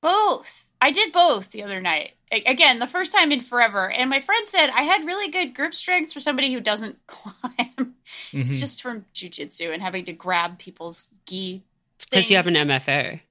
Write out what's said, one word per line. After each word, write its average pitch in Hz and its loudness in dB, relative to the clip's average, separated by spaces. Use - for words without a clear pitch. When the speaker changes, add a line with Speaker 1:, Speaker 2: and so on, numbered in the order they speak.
Speaker 1:
Both. 370 0
I 277 4
did 359 0
both 302 4
the 208 -12
other 196 -8
night. 160 -2
A-, 220 -2
again, 262 4
the 214 0
first 370 -2
time 330 4
in 247 -2
forever. 208 0
And 254 0
my 269 0
friend 415 0
said, 320 4
"I 247 0
had 330 2
really 370 -4
good 320 -4
grip 311 -4
strength 359 -2
for 277 -6
somebody 269 0
who 247 -4
doesn't 208 -2
<laughs> - -20
climb." - -8
It's - -12
Speaker 2:
Mm-hmm. 135 -4
Speaker 1:
just 131 0
from 233 -10
jujitsu 165 -6
and 175 -8
having 185 -6
to 175 -10
grab 175 -2
people's - -6
gi 185 -8
Speaker 3:
It's - -6
'cause 190 4
you 196 8
have 175 2
an 175 6
Speaker 1:
things. 151 6
Speaker 3:
M - 2
F 135 0
A. 143 -2